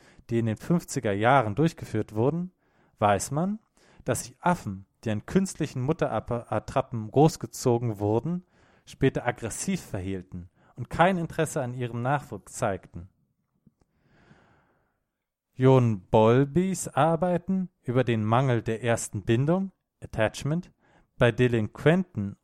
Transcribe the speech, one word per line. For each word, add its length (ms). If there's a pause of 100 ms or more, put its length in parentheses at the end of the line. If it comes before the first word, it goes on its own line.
(320)
die 80
in 80
den 100
fünfziger 560
Jahren 400
durchgeführt 640
wurden, 360 (480)
weiß 320
man, 280 (460)
dass 180
sich 160
Affen, 460 (180)
die 60
an 160
künstlichen 560
Mutterattrappen 1300
großgezogen 880
wurden, 460 (400)
später 400
aggressiv 560
verhielten 680 (260)
und 140
kein 280
Interesse 440
an 120
ihrem 280
Nachwuchs 520
zeigten. 560 (2500)
John 480 (100)
Bowlbys 760
Arbeiten 800 (120)
über 240
den 180
Mangel 380
der 220
ersten 400
Bindung, 480 (300)
Attachment, 720 (460)
bei 160
Delinquenten 1120